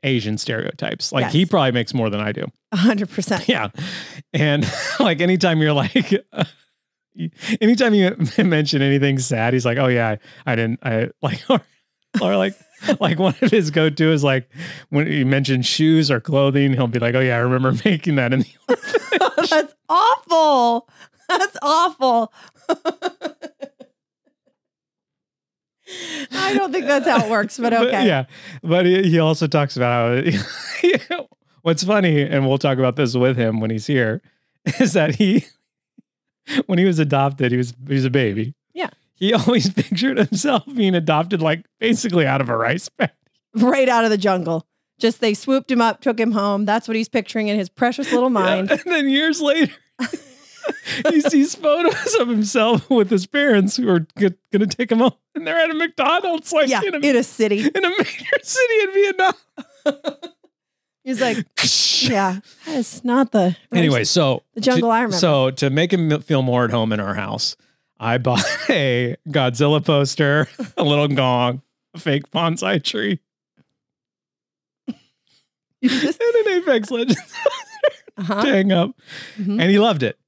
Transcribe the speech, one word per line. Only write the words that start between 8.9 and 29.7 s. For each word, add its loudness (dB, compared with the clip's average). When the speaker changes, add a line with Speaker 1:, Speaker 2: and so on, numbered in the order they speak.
Speaker 1:
sad, -2
he's 0
like, 0
"Oh 2
yeah, 0
I, -2
I 0
didn't, -2
I," -2
<laughs> -18
like, -4
or, 2
or 0
like, -2
<laughs> -4
like, 0
one 0
of 2
his 2
go-to 2
is, 0
like, 0
when 0
he -2
mentions 0
shoes 2
or 0
clothing, 2
he'll 0
be -4
like, 0
"Oh 2
yeah, 0
I 0
remember 0
<laughs> -6
making 0
that 2
in 2
the -2
orphanage." -2
Speaker 2:
<laughs> -
That's 0
awful. 2
That's -2
awful. 0
<laughs> -2
I -2
don't 0
think -4
that's 0
how 2
it -6
works, -2
but -2
Speaker 1:
But, 2
Speaker 2:
okay. 0
Speaker 1:
yeah. 2
But 2
he, 4
he 4
also 2
talks 0